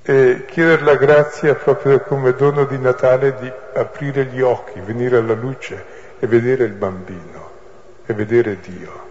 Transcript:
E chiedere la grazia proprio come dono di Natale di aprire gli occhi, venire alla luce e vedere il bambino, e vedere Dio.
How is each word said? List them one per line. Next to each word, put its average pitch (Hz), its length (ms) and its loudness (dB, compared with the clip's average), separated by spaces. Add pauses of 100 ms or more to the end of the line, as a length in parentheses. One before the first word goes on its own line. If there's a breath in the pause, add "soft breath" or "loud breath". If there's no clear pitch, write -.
E 131 460 4
chiedere 165 360 2
la 147 140 6
grazia 147 580 4
proprio 135 460 2
come 135 320 0
dono 143 320 2
di 135 140 -6
Natale 127 560 2
di 127 180 -12 (220)
aprire 135 500 -4
gli 127 160 -8
occhi, 120 400 -2
venire 120 380 -2
alla 113 160 0
luce 127 500 -10 (340 loud breath)
e - 80 -4
vedere 120 380 2
il 107 80 -6
bambino, 92 760 -10 (560)
e 117 80 -4
vedere 107 440 0
Dio. - 520 -18